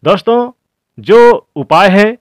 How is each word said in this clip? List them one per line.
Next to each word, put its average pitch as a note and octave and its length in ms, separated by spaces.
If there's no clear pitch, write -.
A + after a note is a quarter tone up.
दोस्तों, A#3 480
जो A3+ 560
उपाय D#3+ 340
है G#3 320